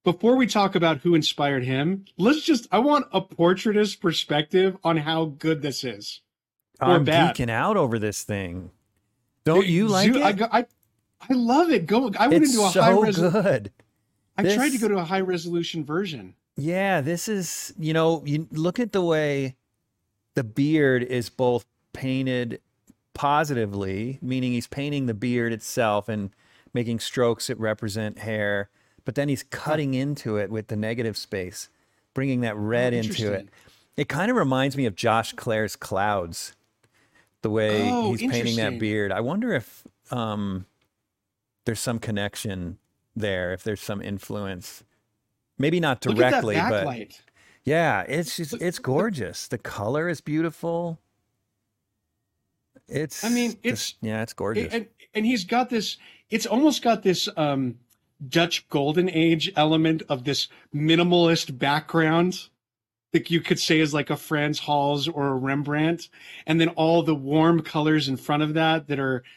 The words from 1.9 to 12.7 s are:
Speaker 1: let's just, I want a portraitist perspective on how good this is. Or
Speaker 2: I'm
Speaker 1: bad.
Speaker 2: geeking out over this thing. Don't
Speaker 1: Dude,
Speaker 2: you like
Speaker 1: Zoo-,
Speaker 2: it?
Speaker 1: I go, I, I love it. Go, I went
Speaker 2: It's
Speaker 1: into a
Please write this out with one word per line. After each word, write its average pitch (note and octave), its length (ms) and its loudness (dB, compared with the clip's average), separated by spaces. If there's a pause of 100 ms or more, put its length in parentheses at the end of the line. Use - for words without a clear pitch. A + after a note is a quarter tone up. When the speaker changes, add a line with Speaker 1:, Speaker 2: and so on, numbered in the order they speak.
Speaker 1:
let's C#4 240 2
just, D4 300 0
I G3+ 80 4
want C#4+ 320 4
a F#3+ 80 2
portraitist G3+ 800 2
perspective F3 840 0
on E3 140 2
how D#3+ 300 0
good D3+ 360 -2
this C#3 220 -6
is. G#2 360 -10 (600)
Or C3 80 2
Speaker 2:
I'm E3 160 6
Speaker 1:
bad. E3 320 4
Speaker 2:
geeking A#2+ 140 -2
out D3+ 260 0
over B2 220 2
this G#2 260 -4
thing. F#2 480 -6 (720)
Don't D#3+ 160 4
Speaker 1:
Dude, F#3+ 100 4
Speaker 2:
you F3+ 180 4
like G3+ 240 4
Speaker 1:
Zoo-, C4 60 4
Speaker 2:
it? D4 60 4
Speaker 1:
I C4 80 4
go, G#3 200 0
I, A#3+ 140 2 (540)
I - 120 -2
love C4 380 4
it. F#3+ 160 2
Go, A#3 320 2
I G#3+ 80 4
went D#4 160 6
Speaker 2:
It's C#4 120 4
Speaker 1:
into G#3+ 120 4
a F#3 40 4